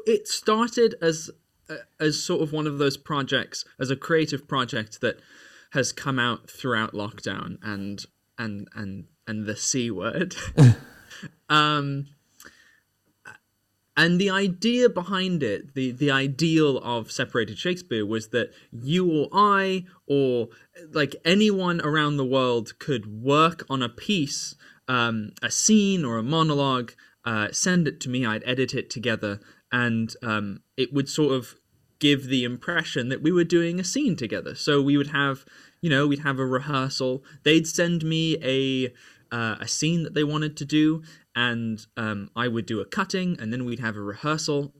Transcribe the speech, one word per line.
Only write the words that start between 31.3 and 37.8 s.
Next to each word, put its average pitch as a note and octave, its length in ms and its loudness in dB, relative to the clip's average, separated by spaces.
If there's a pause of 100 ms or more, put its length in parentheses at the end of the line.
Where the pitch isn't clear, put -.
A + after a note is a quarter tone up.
of B2 200 -6 (440)
give C#3+ 260 4
the B2+ 200 0
impression C3 640 -4
that - 120 -4
we D#3 80 4
were F3 140 4
doing E3+ 340 2
a F#3 60 -4
scene B3 320 0
together. G2+ 380 -6
So C#3+ 280 2
we C#3+ 140 4
would C#3+ 120 0
have, C#3+ 360 -2 (380)
you F3 80 0
know, C#3+ 180 4
we'd C#3+ 120 0
have C#3+ 200 -2
a C3 60 0
rehearsal. C3 760 -2 (220)
They'd D#3+ 220 6
send E3+ 380 0